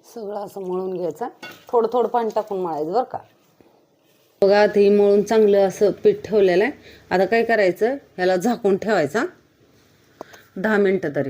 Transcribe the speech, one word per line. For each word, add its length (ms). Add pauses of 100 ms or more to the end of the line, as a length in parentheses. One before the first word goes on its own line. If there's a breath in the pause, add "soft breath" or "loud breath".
(160)
सगळं 300
असं 160
मळून 320
घ्यायचं. 340 (420)
थोडं 240
थोडं 140
पाणी 280
टाकून 260
मळायचं 320
बरं 100
का. 140 (1200)
बघा, 200
आता 180
हे 100
मळून 340
चांगलं 440
असं 240 (120)
पीठ 220
ठेवलेलं 380
आहे. 80 (400 loud breath)
आता 140
काय 180
करायचं, 520 (200)
ह्याला 200
झाकून 420
ठेवायचा 480 (1300 loud breath)
दहा 220
मिनटं 380
तरी. 140